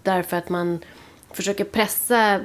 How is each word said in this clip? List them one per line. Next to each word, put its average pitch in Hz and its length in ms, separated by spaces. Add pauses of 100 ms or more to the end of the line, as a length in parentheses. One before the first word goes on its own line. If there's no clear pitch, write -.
därför 180 340
att 170 120
man 175 300 (540)
försöker 196 320
pressa 220 800